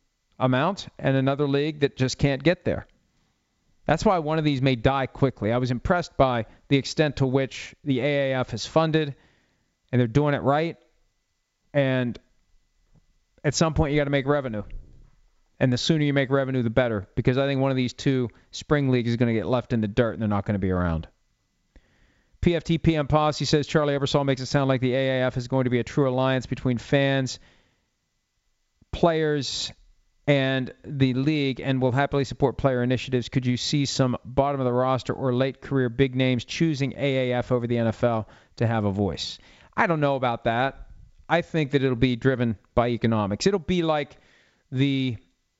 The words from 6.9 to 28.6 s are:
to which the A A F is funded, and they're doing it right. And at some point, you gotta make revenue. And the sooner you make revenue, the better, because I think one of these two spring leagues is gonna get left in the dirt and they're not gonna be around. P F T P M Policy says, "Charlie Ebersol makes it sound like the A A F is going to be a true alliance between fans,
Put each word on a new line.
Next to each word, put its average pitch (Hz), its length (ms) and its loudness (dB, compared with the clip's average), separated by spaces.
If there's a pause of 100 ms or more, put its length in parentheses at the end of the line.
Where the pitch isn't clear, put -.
to 135 80 2
which 131 480 -2 (100)
the 131 180 0
A 139 300 0
A 131 80 -2
F 123 140 -4
is 113 120 -8
funded, 156 500 0 (760)
and 123 80 2
they're 123 80 2
doing 143 280 2
it 95 80 -4
right. 151 340 0 (960)
And 131 460 0 (1200)
at 143 120 0
some 160 180 2
point, 143 200 0
you 147 60 2
gotta 143 120 0
make 135 160 0
revenue. 131 360 -2 (960)
And 131 140 2
the 123 40 0
sooner 151 280 0
you 143 80 0
make 139 160 2
revenue, 131 340 0
the 113 60 0
better, 113 460 0
because 127 220 0
I 139 80 2
think 139 140 0
one 135 120 2
of 131 60 -2
these 127 160 -2
two 127 360 -2 (220)
spring 143 380 0
leagues 123 200 2
is 117 80 0
gonna 117 160 2
get 107 120 0
left 120 280 -2
in 113 80 2
the 107 60 0
dirt 110 260 0
and 85 80 -8
they're 110 80 0
not 101 160 -2
gonna 104 140 -2
be 95 120 0
around. 87 360 0 (1300)
P 170 140 4
F 156 80 -2
T 170 140 0
P 160 180 2
M 147 120 0
Policy 151 360 2
says, 143 240 2
"Charlie 147 260 2
Ebersol 139 320 0
makes 135 140 0
it 131 60 -8
sound 139 240 0
like 131 100 2
the 123 140 0
A 131 260 0
A 127 60 2
F 127 100 -2
is 123 140 -6
going 131 160 0
to 123 40 0
be 123 100 2
a 113 40 0
true 139 260 0
alliance 131 360 0
between 127 320 -2
fans, 135 640 0 (1500)